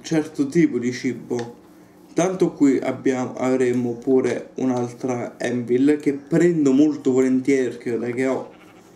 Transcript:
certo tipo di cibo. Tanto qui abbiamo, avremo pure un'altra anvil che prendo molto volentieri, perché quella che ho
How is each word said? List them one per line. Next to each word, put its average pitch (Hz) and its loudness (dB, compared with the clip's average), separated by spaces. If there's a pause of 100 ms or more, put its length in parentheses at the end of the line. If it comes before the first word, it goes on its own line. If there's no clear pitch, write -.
certo 151 -2
tipo 139 2
di 123 -2
cibo. 120 -6 (580)
Tanto 180 0
qui 139 2
abbiamo, 127 -2
avremo 123 0
pure 127 0
un'altra 123 -4
anvil 123 2
che 143 0
prendo 160 2
molto 143 2
volentieri, 131 2
perché 117 -6
quella 117 -4
che 131 -2
ho - -6 (380)